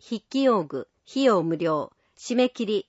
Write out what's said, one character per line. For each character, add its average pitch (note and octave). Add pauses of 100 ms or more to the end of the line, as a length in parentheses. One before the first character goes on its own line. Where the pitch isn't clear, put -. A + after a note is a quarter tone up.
筆 -
記 C4+
用 A3+
具、 C#3 (200)
費 C4+
用 G#3
無 E3
料。 D#3 (240)
締 -
め B3
切 A3+
り、 G3+